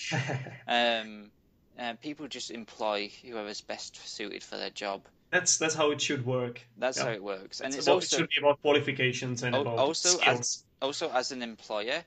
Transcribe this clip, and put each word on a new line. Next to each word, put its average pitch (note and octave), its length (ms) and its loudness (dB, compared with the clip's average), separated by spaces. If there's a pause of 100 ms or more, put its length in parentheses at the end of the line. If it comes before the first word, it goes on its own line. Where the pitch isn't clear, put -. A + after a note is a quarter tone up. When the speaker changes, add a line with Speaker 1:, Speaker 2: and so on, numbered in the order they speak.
(100)
Speaker 1:
<laughs> C3 560 -4
Speaker 2:
Um, A2+ 640 0 (480)
uh, A#2+ 220 -6
people D3 260 -8
just A#2+ 240 -10
employ G#2+ 600 -4 (120)
whoever's G#2+ 380 -8
best - 360 -10 (120)
suited G2 340 -8
for - 140 -10
their G2 140 -6
job. G2 320 -4 (280)
Speaker 1:
That's, F3 280 2
that's D#3+ 160 2
how D3+ 160 4
it C#3 100 0
should C3+ 240 0
work. B2 360 -2 (180)
Speaker 2:
That's C3 200 0
Speaker 1:
Yeah. C#3 60 0
Speaker 2:
how B2 60 0
it G#2 120 -4
works. G2 380 -8
And C3+ 80 -4
Speaker 1:
It's C#3 100 -4
Speaker 2:
it's B2 80 -4
Speaker 1:
about, C#3 100 10
Speaker 2:
also E3+ 200 0
Speaker 1:
it E3 40 4
should D#3+ 80 0
be D3 100 0
about C#3+ 240 6
qualifications C3+ 800 2
and B2 120 2
Speaker 2:
al-, C#3 80 2
Speaker 1:
about A#2 160 0
Speaker 2:
also D3+ 320 4
as F3+ 100 4
Speaker 1:
skills. A#2+ 440 2 (160)
Speaker 2:
also C#3+ 300 -2
as B2 220 0
an B2+ 100 -8
employer, A2+ 640 -4